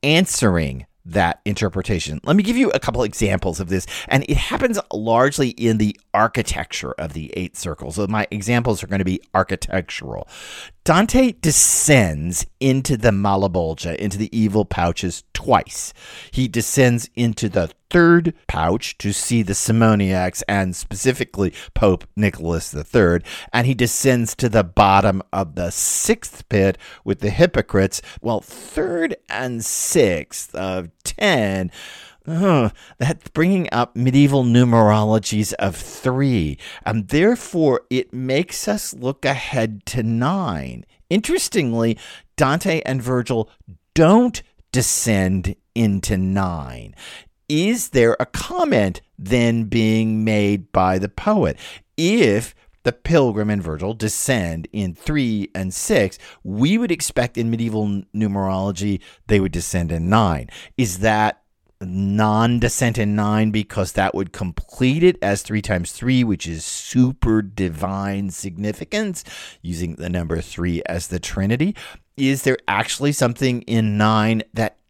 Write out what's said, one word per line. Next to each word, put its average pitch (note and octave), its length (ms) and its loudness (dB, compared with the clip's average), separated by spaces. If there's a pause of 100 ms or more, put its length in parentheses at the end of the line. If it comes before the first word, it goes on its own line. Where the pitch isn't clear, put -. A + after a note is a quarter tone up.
answering F#2 840 2 (180)
that E2+ 400 0
interpretation. F#2 800 -4
Let E3 120 2
me G#3 60 4
give A3+ 140 0
you B3+ 140 2
a - 100 0
couple A#2+ 220 -2
examples G2 580 -2
of F#2 80 -6
this, F#2 180 -2 (220)
and C3+ 200 2
it D3 80 2
happens A#3 420 -2 (140)
largely A#2+ 580 2
in A2+ 280 0
the G#2 200 0 (140)
architecture G#2 800 -2
of D#2 200 -8
the D2+ 240 -10
eight F2+ 200 -8
circles. D#2 380 -10
So G2+ 140 -2
my G#2+ 220 -2
examples A2+ 520 0
are F#2 60 -12
gonna G2 160 0
be F#2 160 -2 (120)
architectural. F2+ 960 -4 (560)
Dante A3+ 480 4
descends F2+ 1120 2 (140)
into C3 360 2
the A2+ 140 4
Malebolgia, F#2+ 840 0
into G2 220 -4
the G#2+ 180 -4
evil G#2+ 280 2
pouches, F2 600 -2 (100)
twice. - 580 -2 (380)
He C3 180 0
descends A#2+ 680 2
into A#2 340 -2
the F2 220 0 (200)
third E3+ 440 6 (120)
pouch - 520 -2
to G2+ 140 -4
see A#2 300 0
the G2 100 -2
simoniacs G2+ 960 2
and F#2+ 260 0
specifically - 800 -2 (220)
Pope F#2 300 2 (120)
Nicholas E2+ 540 -2
the D2 140 -10
Third, F2 400 2 (280)
and A#2+ 140 2
he C3 80 2
descends A#2+ 640 0
to B2+ 120 -2
the G#2 160 4
bottom G2 580 4 (100)
of F2 220 -4
the F2 160 -4
sixth - 800 -4
pit G2 300 2 (260)
with - 160 -2
the G#2 100 -2
hypocrites. G#2 720 2 (180)
Well, A2+ 200 -2
third E4 760 -6 (120)
and A#2+ 360 -6
sixth - 880 0
of F#2 360 -6 (140)
ten, G#2 680 0 (560)
uh, D#3+ 440 2 (280)
that's C#3 320 -4
bringing F3 420 0
up A#2+ 240 -2
medieval C3+ 480 4
numerologies A2 1120 4
of F2+ 220 -2
three, B2 840 -2 (260)
and G#2+ 240 -2
therefore E3 800 2
it - 240 -2
makes C3 560 -2
us G#3 240 -4
look B2+ 320 -6
ahead A#2+ 600 -2
to - 160 -4
nine. A2+ 800 -2 (240)
Interestingly, C3+ 880 0 (400)
Dante D#3+ 480 0
and C3 180 -4
Virgil A#2+ 460 -2 (460)
don't A3 480 6 (300)
descend G2 840 0 (180)
into G#2 440 2
nine. E2+ 760 -4 (540)
Is F#3+ 420 0
there A#2 300 4
a - 60 -2
comment C4 760 0 (180)
then A#2 460 0
being A2 580 2
made G#2 480 0
by F#2 280 2
the G2 100 -4
poet? F#3 480 0 (400)
If D#3 580 2 (280)
the B2 100 0
pilgrim A#2 560 0
and G#2 140 -2
Virgil E2 320 -6
descend G#2 800 -4
in F#2+ 220 -4
three A#2+ 600 -2
and F#2+ 180 -6
six, A#2+ 460 0 (260)
we A#2+ 320 0
would A3+ 160 0
expect C3 460 -4
in A#2 120 0
medieval A2+ 340 -2
n-, G2+ 300 -4
numerology G2 840 -2 (260)
they G#2 140 4
would F#2+ 120 0
descend E2+ 380 -2
in E2 200 -2
nine. F2 380 2 (280)
Is F#2+ 220 -2
that G#2+ 440 0 (380)
non-descent A2 1160 0
in G#2 160 0
nine G#2+ 360 2
because G#2 420 -4
that F#2+ 220 0
would F#2 180 -6
complete B2+ 720 -2
it F3+ 200 6
as G2+ 200 -2
three G#2+ 200 -4
times F2+ 300 -4
three, B2+ 320 2
which G2+ 220 -2
is D#2+ 180 -8
super B2 760 0
divine G2 880 -4
significance, G#2 920 -6 (380)
using E2+ 320 -6
the F2 140 -10
number E2+ 320 -2
three F2 460 -4
as F2 220 -6
the F2+ 120 -6
Trinity? B2 540 -2 (420)
Is C3+ 260 0
there C3 240 2
actually A#2 460 0
something B2 500 0
in A2 340 0
nine G#2+ 460 4 (120)
that A2 240 -4 (120)